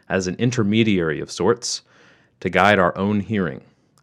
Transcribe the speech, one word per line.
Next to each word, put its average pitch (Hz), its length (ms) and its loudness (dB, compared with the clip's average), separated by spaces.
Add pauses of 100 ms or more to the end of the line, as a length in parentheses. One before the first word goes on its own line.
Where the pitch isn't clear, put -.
as 90 200 -2
an 90 80 -6
intermediary 104 840 0
of 76 100 -10
sorts - 520 -2 (560)
to - 100 -6
guide 92 300 4
our 87 180 2
own 101 220 -2
hearing, 92 440 -4 (400)